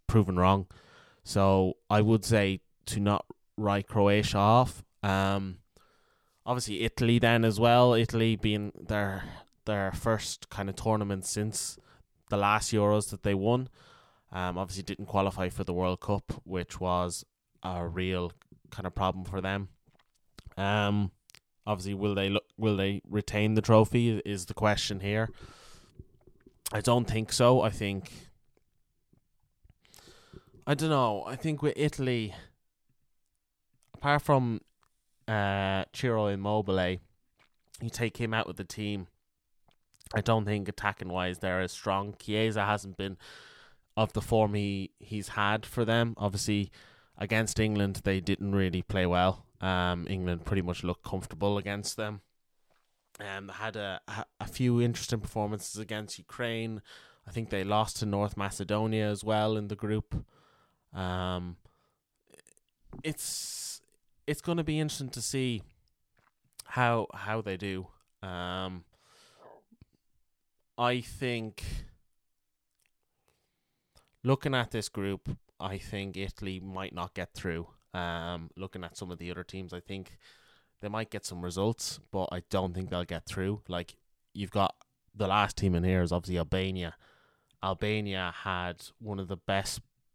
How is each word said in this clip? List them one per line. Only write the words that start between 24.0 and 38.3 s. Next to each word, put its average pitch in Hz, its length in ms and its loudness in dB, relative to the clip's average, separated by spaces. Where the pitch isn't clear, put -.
is 95 220 -4
the - 80 -10
question 101 460 2
here. 107 300 0
I 107 80 -2
don't 120 260 4
think 110 260 -2
so. 123 300 6
I 110 80 2
think, 98 420 -4
I 143 80 4
don't 156 160 2
know. 120 360 4
I 127 100 -6
think 151 260 -2
with 147 140 2
Italy, 127 580 0
apart 143 280 2
from, 127 380 2
uh, 98 580 0
Ciro 113 320 0
Immobile, 98 720 0
you 117 100 -6
take 117 260 -4
him 110 180 -2